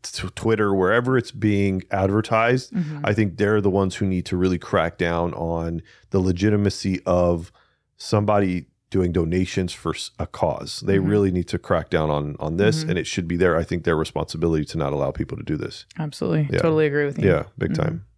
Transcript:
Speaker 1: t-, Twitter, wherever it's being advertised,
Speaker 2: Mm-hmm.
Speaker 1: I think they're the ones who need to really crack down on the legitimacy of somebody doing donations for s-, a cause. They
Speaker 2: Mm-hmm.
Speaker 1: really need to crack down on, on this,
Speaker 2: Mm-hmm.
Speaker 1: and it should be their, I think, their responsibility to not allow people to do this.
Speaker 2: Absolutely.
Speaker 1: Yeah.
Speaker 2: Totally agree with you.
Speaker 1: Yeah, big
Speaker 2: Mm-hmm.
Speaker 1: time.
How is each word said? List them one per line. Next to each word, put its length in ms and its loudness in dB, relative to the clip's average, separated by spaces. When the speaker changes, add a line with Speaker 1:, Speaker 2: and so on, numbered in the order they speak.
Speaker 1:
t-, 320 -8
Twitter, 400 2
wherever 460 4
it's 120 -6
being 600 0
advertised, 840 2
Speaker 2:
Mm-hmm. 300 -4
Speaker 1:
I 100 2
think 240 0
they're 240 2
the 80 2
ones 280 0
who 100 -2
need 180 -2
to 120 -4
really 200 2
crack 400 0
down 380 0
on 480 -4
the 100 2
legitimacy 880 2
of 460 2
somebody 680 0
doing 220 2
donations 640 0
for 200 -6
s-, 260 -10
a 80 -2
cause. 580 -4
They 120 2
Speaker 2:
Mm-hmm. 120 0
Speaker 1:
really 220 4
need 180 -2
to 100 -4
crack 320 -2
down 180 2
on, 300 -2
on 180 -4
this, 240 4
Speaker 2:
Mm-hmm. 80 -6
Speaker 1:
and 100 0
it 60 -4
should 220 -6
be 100 -2
their, 180 4
I 80 0
think, 200 -4
their 120 2
responsibility 720 -2
to 140 -8
not 140 -2
allow 180 -2
people 260 -6
to 60 -12
do 140 -4
this. 280 -10
Speaker 2:
Absolutely. 520 -2
Speaker 1:
Yeah. 80 0
Speaker 2:
Totally 280 2
agree 180 0
with 140 -6
you. 100 2
Speaker 1:
Yeah, 140 2
big 160 -2
Speaker 2:
Mm-hmm. 100 0
Speaker 1:
time. 220 -4